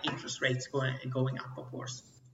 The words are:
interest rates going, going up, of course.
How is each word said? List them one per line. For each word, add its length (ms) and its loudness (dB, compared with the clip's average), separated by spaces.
interest 360 -2
rates 260 4
going, 300 2
going 280 2
up, 200 -8
of 120 -10
course. 320 -8